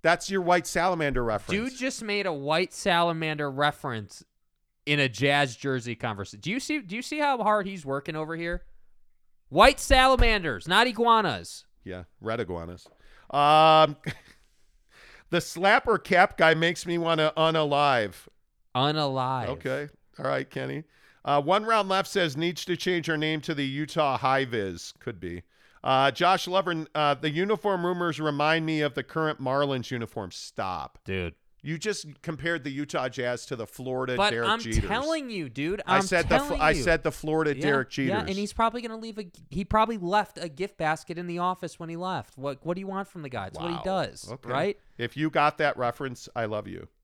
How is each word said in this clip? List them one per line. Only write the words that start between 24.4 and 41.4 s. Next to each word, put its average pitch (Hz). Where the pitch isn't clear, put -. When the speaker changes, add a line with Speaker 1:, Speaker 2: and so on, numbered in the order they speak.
Speaker 1:
Viz." 98
Could 101
be. 87
Uh, 131
Josh 175
Lovren, 175
uh, 147
"The 151
uniform 190
rumors 175
remind 156
me 156
of 147
the 139
current 156
Marlins 135
uniform." 113
Stop. 90
Speaker 2:
Dude. 90
Speaker 1:
You 151
just 156
compared 160
the 143
Utah 139
Jazz 123
to 131
the 110
Florida 127
Speaker 2:
But 202
Speaker 1:
Derek 117
Speaker 2:
I'm 226
Speaker 1:
Jeters. 113
Speaker 2:
telling 269
you, 175
dude. 156
Speaker 1:
I 185
Speaker 2:
I'm 196
Speaker 1:
said 180
the 240
Fl-, 277
Speaker 2:
telling -
Speaker 1:
I 156
Speaker 2:
you. 147
Speaker 1:
said 160
the 160
Florida 156
Speaker 2:
Yeah, 139
Speaker 1:
Derek 139
Speaker 2:
yeah, 180
Speaker 1:
Jeters. 220
Speaker 2:
and -
he's 202
probably 226
gonna 226
leave 220
a, 214
he 180
probably 220
left 196
a 165
gift 175
basket 160
in 175
the 175
office 180